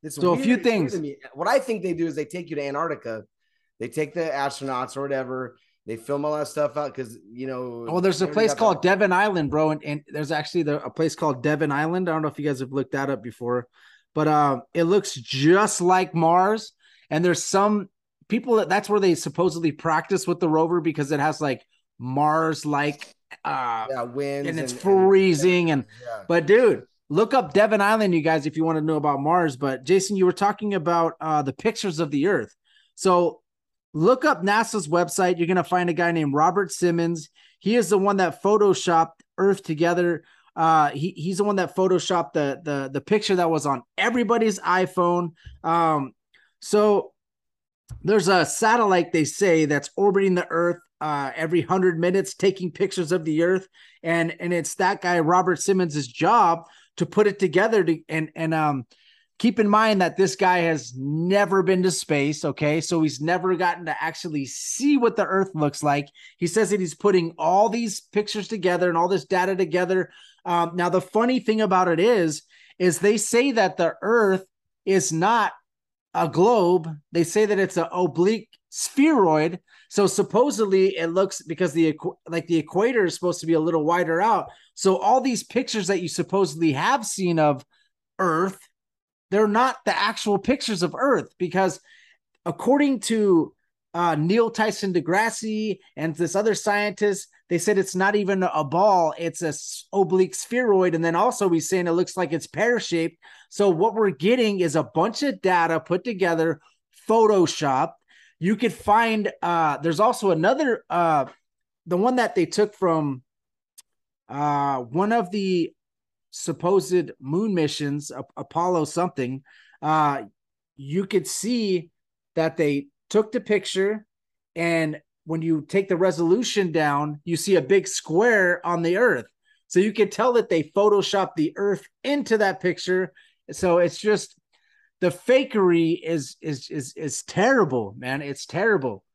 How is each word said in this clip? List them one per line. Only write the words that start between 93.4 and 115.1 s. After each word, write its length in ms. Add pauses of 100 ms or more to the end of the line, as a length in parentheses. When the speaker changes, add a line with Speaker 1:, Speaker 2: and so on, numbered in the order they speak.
Speaker 2:
uh, 220
Neil 360
Tyson 420
DeGrasse 840 (180)
and 180
this 220
other 180
scientist, 760 (200)
they 100
said 200
it's 180
not 180
even 280
a 200
ball, 560
it's 240
a 60
s-, 440
oblique 420
spheroid. 600
And 100
then 120
also 320
he's 200
saying 180
it 60
looks 240
like 160
it's 140
pear-shaped. 720 (320)
So 220
what 240
we're 160
getting 500
is 160
a 80
bunch 380
of 180
data 400
put 240
together, 560 (480)
Photoshop. 840 (460)
You 180
could 160
find, 600 (100)
uh, 360
there's 220
also 300
another, 600
uh, 340 (640)
the 100
one 200
that 180
they 120
took 280
from, 480 (1080)
uh, 520
one 320